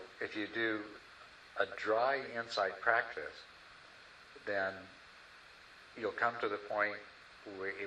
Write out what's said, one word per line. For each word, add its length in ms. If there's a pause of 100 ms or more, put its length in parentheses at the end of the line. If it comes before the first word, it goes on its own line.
(220)
if 160
you 160
do 260 (800)
a 60 (120)
dry 440 (160)
insight 420
practice, 640 (1000)
then 280 (1200)
you'll 140
come 300
to 60
the 100
point 380 (640)
where, 160 (140)